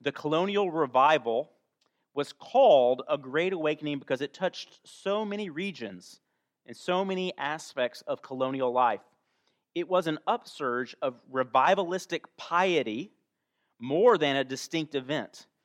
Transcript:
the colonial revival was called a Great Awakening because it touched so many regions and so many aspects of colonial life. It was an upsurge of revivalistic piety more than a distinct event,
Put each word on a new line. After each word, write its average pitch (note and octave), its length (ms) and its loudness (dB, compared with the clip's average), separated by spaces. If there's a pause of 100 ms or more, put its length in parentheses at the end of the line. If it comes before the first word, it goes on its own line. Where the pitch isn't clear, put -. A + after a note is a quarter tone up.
the C#3+ 100 -4
colonial F#3 580 -2
revival C3+ 840 2 (600)
was C#3+ 200 -6
called C3 760 4
a D3+ 80 0
Great D3 360 -2
Awakening D3+ 480 -4
because C3 200 -4
it C#3+ 140 -8
touched - 480 -8
so G#3 420 -4
many G3+ 240 -8
regions C3+ 680 -10 (460)
and A#2+ 120 -18
so F3+ 280 -2
many F#3 340 -4
aspects C#3 640 -6
of C#3 200 -8
colonial C3 500 -4
life. A#2+ 280 4 (720)
It E3+ 140 -4
was F3+ 180 2
an D#3 220 -2
upsurge B2+ 760 -4
of B2+ 140 -4 (120)
revivalistic E3+ 920 0 (160)
piety E3+ 720 0 (680)
more F3 360 4
than C#3+ 200 0
a C3+ 80 0
distinct C#3 500 -6
event, C3 540 -8 (160)